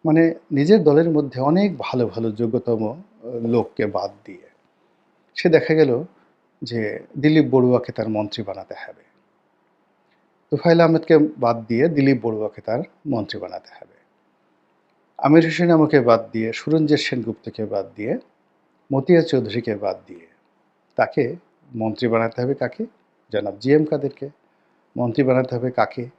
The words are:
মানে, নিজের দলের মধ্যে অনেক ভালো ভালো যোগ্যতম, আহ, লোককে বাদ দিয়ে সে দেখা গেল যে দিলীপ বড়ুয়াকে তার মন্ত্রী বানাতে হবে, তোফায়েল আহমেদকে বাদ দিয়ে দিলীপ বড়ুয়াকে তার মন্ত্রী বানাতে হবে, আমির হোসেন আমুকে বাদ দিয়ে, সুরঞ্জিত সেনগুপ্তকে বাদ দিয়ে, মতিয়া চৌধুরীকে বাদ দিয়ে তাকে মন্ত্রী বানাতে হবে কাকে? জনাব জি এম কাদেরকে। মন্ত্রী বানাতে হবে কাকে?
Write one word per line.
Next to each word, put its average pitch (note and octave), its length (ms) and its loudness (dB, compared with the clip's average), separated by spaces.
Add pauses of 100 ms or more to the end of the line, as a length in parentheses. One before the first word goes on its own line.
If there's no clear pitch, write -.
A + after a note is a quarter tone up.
মানে, E3 300 4 (180)
নিজের D#3+ 320 4
দলের D#3 260 4
মধ্যে C#3+ 300 -2
অনেক F3 380 0
ভালো A#2+ 280 -4
ভালো A2+ 260 -6
যোগ্যতম, A2+ 560 -4
আহ, C3 420 -14 (160)
লোককে A#2 400 -2
বাদ F#2+ 240 -6 (140)
দিয়ে - 260 -20 (840)
সে - 140 2
দেখা D#3 260 8
গেল C#3+ 300 4 (580)
যে A2+ 360 -6 (200)
দিলীপ D3+ 320 4
বড়ুয়াকে B2 420 2
তার A2 160 -4
মন্ত্রী G#2+ 340 -4
বানাতে F#2+ 320 -12
হবে, - 280 -20 (1500)
তোফায়েল E3 300 2
আহমেদকে D#3+ 380 4
বাদ A#2 480 0
দিয়ে B2+ 220 0
দিলীপ C#3 340 2
বড়ুয়াকে G#2+ 380 -6
তার A2+ 180 -6 (280)
মন্ত্রী A2 320 -6
বানাতে F#2 360 -14
হবে, - 260 -20 (1160)
আমির D#3+ 260 6
হোসেন E3+ 260 -2
আমুকে D3+ 300 4
বাদ A2+ 320 2
দিয়ে, A2+ 200 -6
সুরঞ্জিত D3+ 460 0
সেনগুপ্তকে A2 640 -8
বাদ G2+ 220 -6 (100)
দিয়ে, B2+ 220 -6 (720)
মতিয়া D#3 300 4
চৌধুরীকে A2+ 520 -4
বাদ G2+ 220 -6 (100)
দিয়ে F2 200 -20 (680)
তাকে B2+ 400 -2 (380)
মন্ত্রী A2 340 -4
বানাতে A2+ 340 -2
হবে C3 120 -4
কাকে? C3 320 -8 (460)
জনাব G2+ 260 -6
জি B2+ 140 0
এম D3+ 120 4
কাদেরকে। C#3 440 -6 (680)
মন্ত্রী B2 260 -2
বানাতে B2+ 320 0
হবে B2 160 -4
কাকে? A#2+ 340 -4 (140)